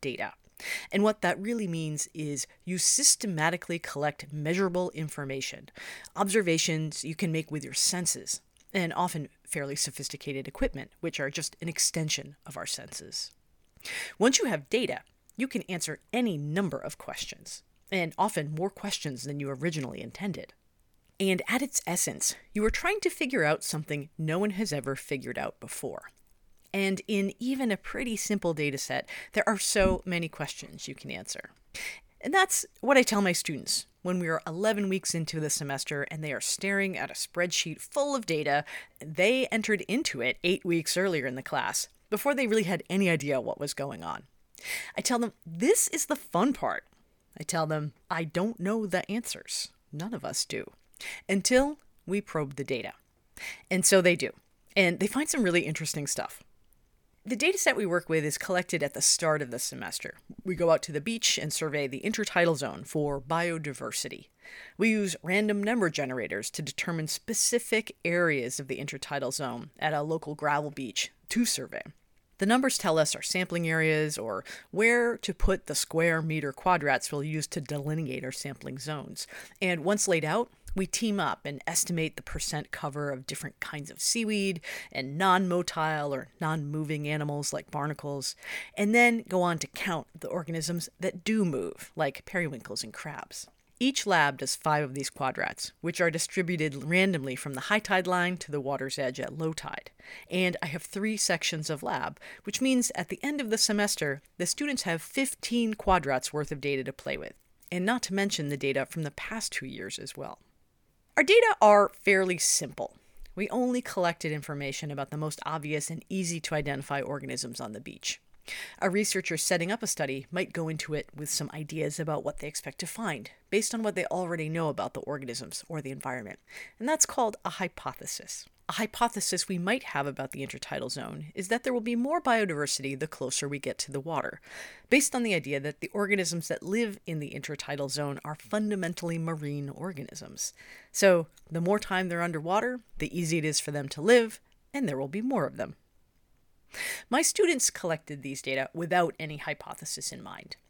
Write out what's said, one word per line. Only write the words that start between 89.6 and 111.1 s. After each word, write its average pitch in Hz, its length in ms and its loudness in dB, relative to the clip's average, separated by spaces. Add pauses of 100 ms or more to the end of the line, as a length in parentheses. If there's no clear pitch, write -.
count 165 400 -4 (100)
the - 120 -8
organisms 165 580 -4 (100)
that 180 280 -4
do 220 180 4
move, 131 540 -2
like 143 260 0
periwinkles 143 640 -4
and 110 80 -14
crabs. - 540 -12 (340)
Each 262 260 2
lab 147 300 6
does - 180 -2
five 151 300 2
of 131 80 -6
these 135 160 -4
quadrats, - 720 -4
which 160 180 -2
are 170 100 4
distributed 156 760 0
randomly 165 500 4
from 139 180 -6
the 127 80 -6
high 208 180 2
tide 185 280 2
line 180 300 2
to - 120 -12
the 147 120 -2
water's 135 360 -4
edge 131 220 -2
at 131 180 -6
low 160 140 0
tide. - 400 -8 (380)
And 180 340 2
I 165 40 -4
have 160 160 -6
three 214 340 -2
sections 165 520 0
of 151 140 -4
lab, - 340 -2 (280)
which - 160 -4
means 254 340 2
at - 140 -4
the 190 120 -8
end 285 200 -2
of 226 80 -2
the 220 80 2
semester, 202 640 2 (160)
the 175 80 0
students - 380 -2
have 165 180 -2
fifteen 233 720 0
quadrats 143 580 2
worth 151 220 -2
of 139 80 -8
data 139 240 0
to 135 80 -6
play - 240 -6
with, - 160 -10 (360)
and 180 160 0
not 240 180 2
to 185 100 -4
mention 196 340 0
the 143 80 -2
data 135 300 0
from - 180 -6
the 147 80 -4
past - 400 -6
two - 140 -6
years - 340 -8
as - 160 -10
well. - 240 -10 (800)